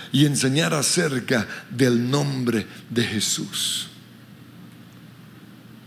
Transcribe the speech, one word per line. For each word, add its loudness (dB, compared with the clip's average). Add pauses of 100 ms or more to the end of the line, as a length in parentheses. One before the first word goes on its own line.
(120)
y 6
enseñar 2
acerca 0 (220)
del 2
nombre 0 (240)
de 0
Jesús. -4 (2000)